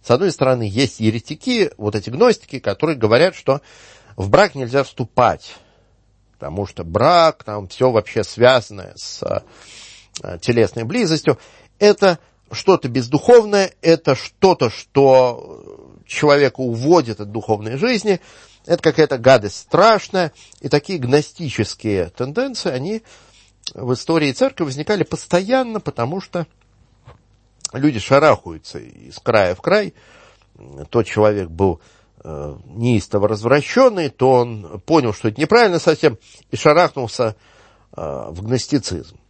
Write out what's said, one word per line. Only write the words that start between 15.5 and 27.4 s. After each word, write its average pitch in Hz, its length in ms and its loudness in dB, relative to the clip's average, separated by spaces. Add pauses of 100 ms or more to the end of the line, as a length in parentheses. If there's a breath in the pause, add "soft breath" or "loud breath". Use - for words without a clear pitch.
человека 143 560 2
уводит 123 600 0
от 104 100 -12
духовной 110 460 -4
жизни, 208 440 0 (460 soft breath)
это 165 160 -2
какая-то 147 360 2
гадость 117 380 4
страшная. 190 760 0 (280 soft breath)
И 139 80 -10
такие 147 300 -2
гностические 117 1120 -2
тенденции, 190 640 -6
они 180 300 -8 (680 soft breath)
в 123 220 -6
истории 151 380 -2
церкви 254 320 -2
возникали 151 400 -4
постоянно, 214 760 -2
потому 143 400 -6
что 170 260 -8 (1300)